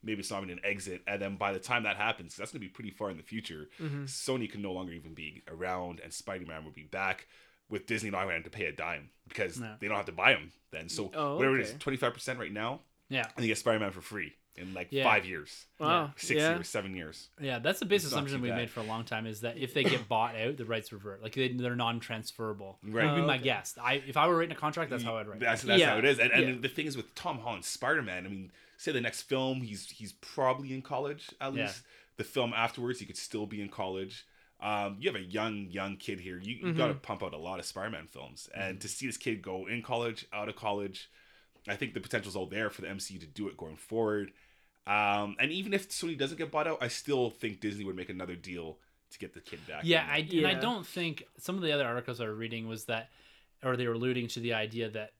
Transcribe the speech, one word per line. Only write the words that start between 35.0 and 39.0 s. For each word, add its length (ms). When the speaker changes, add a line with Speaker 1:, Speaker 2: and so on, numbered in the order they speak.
Speaker 1:
you 120
have 80
a 40
young, 460
young 260
kid 240
here. 180
You, 180
you 100
Speaker 2:
Mm-hmm. 120
Speaker 1:
gotta 160
pump 300
out 100
a 40
lot 200
of 80
Spider-Man 400
films. 480
And 200
Speaker 3:
Mm-hmm. 80
Speaker 1:
to 60
see 180